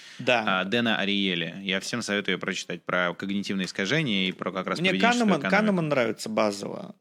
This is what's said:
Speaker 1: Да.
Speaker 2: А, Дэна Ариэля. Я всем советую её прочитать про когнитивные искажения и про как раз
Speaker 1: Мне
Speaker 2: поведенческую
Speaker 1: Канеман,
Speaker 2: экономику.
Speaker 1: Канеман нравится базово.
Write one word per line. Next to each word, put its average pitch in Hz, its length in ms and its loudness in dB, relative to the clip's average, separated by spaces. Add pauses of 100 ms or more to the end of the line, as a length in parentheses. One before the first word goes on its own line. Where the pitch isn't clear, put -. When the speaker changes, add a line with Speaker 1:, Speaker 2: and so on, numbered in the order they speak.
(180)
Speaker 1:
Да. 113 420 2
Speaker 2:
А, 92 40 2
Дэна 113 320 2
Ариэля. 95 680 0
Я 95 180 -2
всем 120 200 -6
советую 101 360 0
её 90 40 -4
прочитать 92 420 -6
про 90 300 0
когнитивные 98 540 -2
искажения 98 600 0
и 90 40 -2
про - 200 -4
как 92 140 -4
раз 95 140 -2
Speaker 1:
Мне 185 100 2
Speaker 2:
поведенческую 233 360 2
Speaker 1:
Канеман, 175 160 4
Speaker 2:
экономику. 196 240 2
Speaker 1:
Канеман 175 220 0
нравится 120 420 0
базово. 104 720 -2